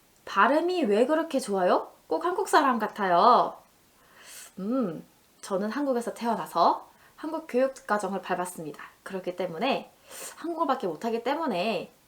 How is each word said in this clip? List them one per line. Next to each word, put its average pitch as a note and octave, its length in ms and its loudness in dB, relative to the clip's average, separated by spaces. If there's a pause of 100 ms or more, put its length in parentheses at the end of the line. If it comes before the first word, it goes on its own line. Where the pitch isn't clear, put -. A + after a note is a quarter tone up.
(260)
"발음이 D#4 580 2
왜 G#3 220 4
그렇게 D#4 340 0
좋아요? G3 500 2 (180)
꼭 D#4+ 180 -2
한국 F#4 240 -2
사람 C#4 280 4
같아요." G3+ 800 4 (1040)
음, G3 460 -2 (360)
저는 G3+ 300 -2
한국에서 A#3+ 420 -2
태어나서 G#3+ 760 0 (260)
한국 D#4 320 -8
교육 C4 400 -2
과정을 G3 340 -2
밟았습니다. F3 640 -6 (200)
그렇기 F3+ 340 -8
때문에, F#3 540 -4 (440)
한국어밖에 D#4 520 -2
못하기 A3+ 360 -4
때문에 A3+ 680 -2 (160)